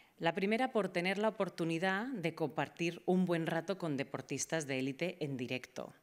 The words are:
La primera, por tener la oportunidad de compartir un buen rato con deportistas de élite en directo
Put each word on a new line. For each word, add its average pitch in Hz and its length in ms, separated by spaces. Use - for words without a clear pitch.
La 165 160
primera, 220 380
por 196 160
tener 185 300
la 214 100
oportunidad 190 800
de 170 280
compartir 160 720
un 185 220
buen 165 200
rato 165 300
con 151 220
deportistas 143 680
de 131 120
élite 139 420
en 139 160
directo 127 560